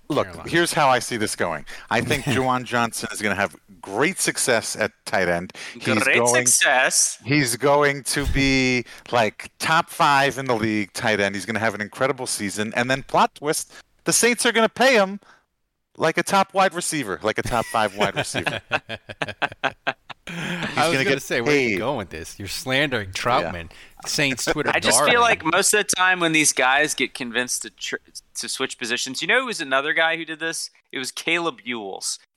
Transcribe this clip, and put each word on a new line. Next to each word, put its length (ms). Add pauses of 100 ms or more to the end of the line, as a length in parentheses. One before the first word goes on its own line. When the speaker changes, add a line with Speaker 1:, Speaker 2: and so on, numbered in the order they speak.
Speaker 1:
look, 180
Speaker 2:
Carolina. 220
Speaker 1:
here's 240
how 160
I 100
see 180
this 180
going. 300 (240)
I 120
think 220
Speaker 2:
<laughs> 120
Speaker 1:
Juwan 300
Johnson 460
is 100
gonna 140
have 200 (260)
great 380
success 560
at 160 (140)
tight 220
end. 260 (200)
He's 300
Speaker 3:
Great 140
Speaker 1:
going, 280
Speaker 3:
success. 800
Speaker 1:
he's 300
going 480
to 240
be, 580 (260)
like, 460
top 320
five 480
in 80
the 100
league 380
tight 260
end. 160
He's 100
gonna 140
have 160
an 60
incredible 460
season. 480
And 160
then 120
plot 320
twist, 360 (320)
the 100
Saints 320
are 60
gonna 180
pay 260
him 240 (800)
like 200
a 60
top 300
wide 220
receiver, 480
like 160
a 20
top 240
five 320
wide 180
receiver. 540
Speaker 2:
<laughs> 0 (1600)
I 560
was 60
Speaker 1:
gonna 120
Speaker 2:
gonna 100
Speaker 1:
get 80
Speaker 2:
say, 180
where 140
are 40
you 100
Speaker 1:
paid. 100
Speaker 2:
going 180
with 120
this? 280
You're 100
slandering 640
Troutman, 600
Speaker 1:
Yeah. 360
Speaker 2:
Saints 380
Twitter 280
Speaker 3:
I 60
just 200
Speaker 2:
darling. 140
Speaker 3:
feel 80
like 220
most 300
of 60
the 160
time 240
when 140
these 200
guys 400
get 220
convinced 480
to 80
tr-, 240 (400)
to 140
switch 280
positions, 440
you 60
know 140
who 60
was 120
another 340
guy 240
who 80
did 140
this? 300 (220)
It 80
was 120
Caleb 520
Ewells. 560 (180)